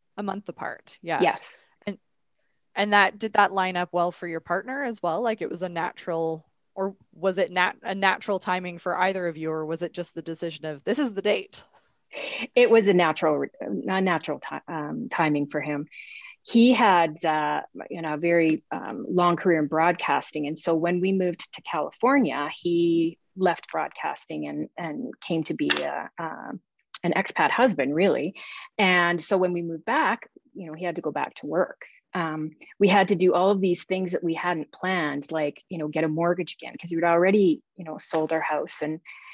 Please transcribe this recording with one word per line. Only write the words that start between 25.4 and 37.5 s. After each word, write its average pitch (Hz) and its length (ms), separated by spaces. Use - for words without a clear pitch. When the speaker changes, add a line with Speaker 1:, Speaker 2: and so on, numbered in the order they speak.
Speaker 2:
to 160 100
be 147 160
a, 147 380
um, 165 420
an 165 100
expat - 360
husband, 147 440
really. 160 400
And 175 460
so 196 160
when 180 140
we 175 100
moved 165 220
back, 226 440
you 180 120
know, 156 80
he 175 100
had 170 120
to 175 60
go 151 100
back 147 240
to - 100
work. 160 360
Um, 156 360
we 196 100
had 190 200
to 208 60
do 175 180
all 185 180
of 196 100
these 180 240
things 185 280
that - 100
we 165 120
hadn't 170 360
planned, 160 600
like, 151 380
you 170 80
know, 151 100
get 156 160
a 156 40
mortgage 170 520
again, - 180
'cause 175 140
we'd 165 120
already, 175 580